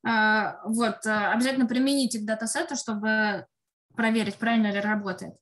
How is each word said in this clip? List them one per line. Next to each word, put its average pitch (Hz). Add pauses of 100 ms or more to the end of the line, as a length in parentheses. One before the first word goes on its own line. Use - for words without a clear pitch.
Э, 214
вот, 220
э, 214
обязательно 247
примените 254
к 214
датасету, 226
чтобы 214 (480)
проверить, 220
правильно 226
ли 202
работает. 202